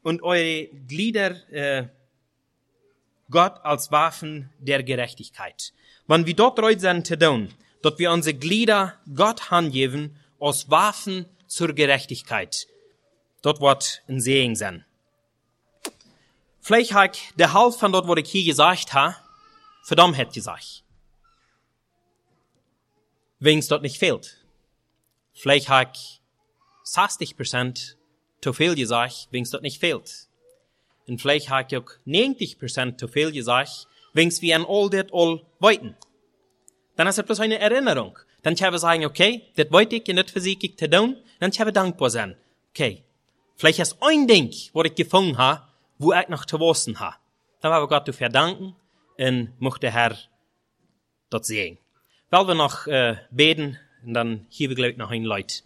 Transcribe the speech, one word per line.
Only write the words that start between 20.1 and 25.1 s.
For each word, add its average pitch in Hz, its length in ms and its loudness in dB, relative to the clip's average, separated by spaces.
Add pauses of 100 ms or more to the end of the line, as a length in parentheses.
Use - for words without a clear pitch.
hat 127 160 -6
gesagt. - 520 -14 (2500)
Wenn's 151 260 4
dort 147 160 0
nicht 139 160 -8
fehlt. - 400 -4 (960)